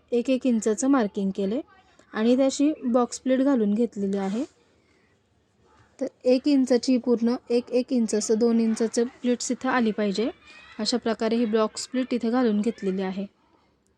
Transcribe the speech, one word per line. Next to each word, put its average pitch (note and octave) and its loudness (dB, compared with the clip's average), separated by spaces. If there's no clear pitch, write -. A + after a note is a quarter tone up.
एक A#3+ 0
एक C4 0
इंचाचं A3+ 0
मार्किंग G#3 0
केलंय G#3 -4
आणि A#3 2
त्याची C4+ 2
बॉक्स A#3+ 0
प्लीट B3+ 0
घालून B3 2
घेतलेली G3+ -2
आहे. G3 -4
तर B3+ -4
एक B3+ 2
इंचाची C4 2
पूर्ण A#3 0
एक A#3+ -2
एक B3+ -2
इंच A3+ 0
असं G#3+ 0
दोन A#3 4
इंचाचं A3+ 0
प्लीट्स B3 -4
इथं B3+ -4
आली A#3+ 2
पाहिजे. G#3 -2
अशा G#3+ -2
प्रकारे A3+ -2
ही A#3+ 0
बॉक्स A3 -2
प्लीट B3+ -4
इथे A#3 -2
घालून A3+ 2
घेतलेली G3 -4
आहे. F#3+ -6